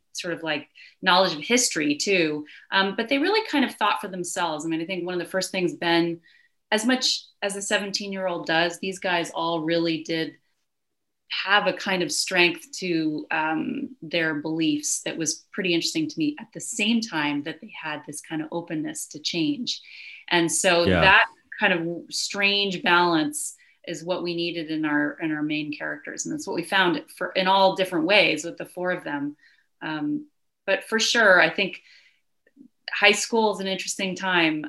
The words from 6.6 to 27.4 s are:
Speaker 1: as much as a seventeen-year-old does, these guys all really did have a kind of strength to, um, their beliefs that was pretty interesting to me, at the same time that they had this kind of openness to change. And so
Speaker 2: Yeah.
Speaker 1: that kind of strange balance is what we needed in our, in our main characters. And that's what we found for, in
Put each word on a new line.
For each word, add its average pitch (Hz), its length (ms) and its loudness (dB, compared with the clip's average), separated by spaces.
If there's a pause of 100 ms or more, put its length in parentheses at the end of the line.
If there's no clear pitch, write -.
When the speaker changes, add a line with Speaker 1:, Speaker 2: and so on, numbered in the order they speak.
Speaker 1:
as 214 120 2
much 247 380 0 (220)
as 196 120 -4
a 202 60 -8
seventeen-year-old 190 880 -2
does, 170 320 0
these 190 180 -6
guys 170 380 -2
all 165 260 -2
really 165 420 0
did 160 300 -4 (960)
have 190 380 2
a 180 60 2
kind 185 280 0
of 156 100 -2
strength - 680 2
to, 160 500 -2
um, 160 720 -2
their 160 340 -2
beliefs 156 640 -2
that 156 160 -6
was 160 340 -4
pretty 180 240 0
interesting 165 320 -2
to - 100 -10
me, 151 220 0
at - 140 -16
the 170 60 -14
same 220 420 0
time 147 420 -2
that 160 180 -10
they - 180 -18
had 151 280 -8
this 147 140 -14
kind 156 200 -6
of 151 100 -8
openness 160 560 -6
to 151 120 -16
change. 160 600 -2 (480)
And 170 220 4
so 175 340 4
Speaker 2:
Yeah. 185 160 4
Speaker 1:
that 202 240 8 (340)
kind 196 140 4
of 165 400 -4
strange 196 680 -2
balance 175 720 2 (320)
is 160 160 -10
what 170 200 -4
we 175 120 -4
needed 170 360 -4
in 156 140 -2
our, 147 360 0
in 160 100 -2
our 151 120 -4
main 151 320 -4
characters. 151 500 -10
And 165 80 -6
that's 151 140 -8
what 190 80 -4
we 170 80 -4
found 180 400 2 (140)
for, 180 140 -4
in 190 160 0